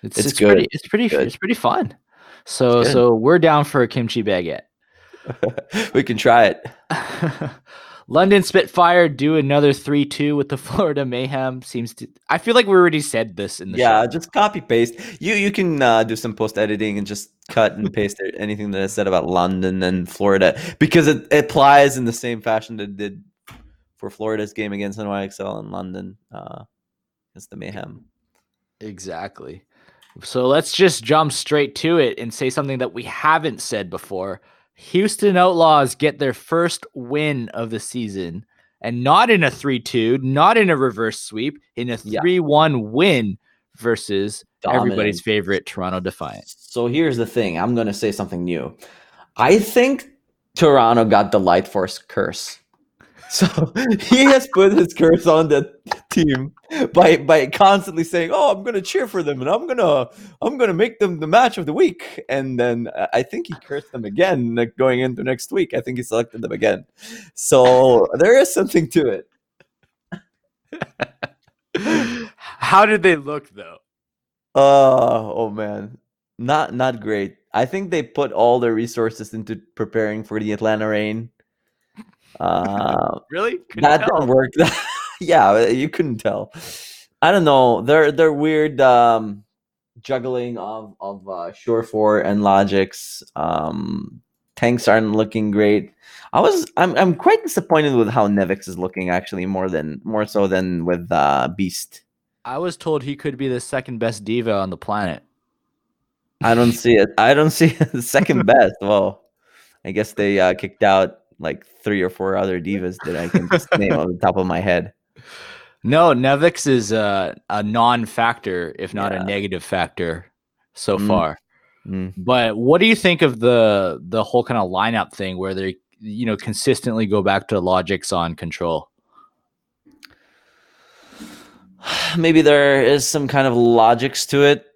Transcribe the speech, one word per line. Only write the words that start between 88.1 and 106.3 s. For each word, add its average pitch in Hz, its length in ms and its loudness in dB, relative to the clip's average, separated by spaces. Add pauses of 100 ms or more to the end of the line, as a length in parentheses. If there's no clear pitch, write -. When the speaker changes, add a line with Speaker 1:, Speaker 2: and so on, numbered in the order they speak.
Speaker 2:
they're 156 220 4
weird, 151 480 0
um, 117 640 4 (580)
juggling 123 560 -6
of, 107 420 -12
of, 98 280 -14
uh, 90 240 -10
Surefour 107 680 0
and 101 200 -2
Logix. 98 840 0 (140)
Um, 78 840 -6 (360)
tanks 120 320 0
aren't 110 240 2
looking 107 400 -2
great. 104 400 2 (400)
I 139 80 2
was, 349 260 2 (100)
I'm, 175 200 0
I'm 180 180 4
quite 440 300 2
disappointed 156 500 0
with 113 140 4
how 113 180 2
Nevix 98 400 0
is 92 100 -12
looking, 92 320 -6
actually, 90 380 -4
more 95 240 -4
than, 76 320 -6
more 107 240 -4
so 101 220 -2
than 92 360 -2
with, 87 280 -4
uh, 71 440 0
Beast. - 460 -8 (420)
Speaker 1:
I 127 140 -10
was 175 180 -8
told 151 280 -4
he 143 100 -8
could 143 240 -8
be 135 100 -4
the 123 120 -4
second 127 380 -8
best 110 260 -4
diva 113 280 -2
on 98 180 -2
the 87 60 -8
planet. 101 460 -6 (1200)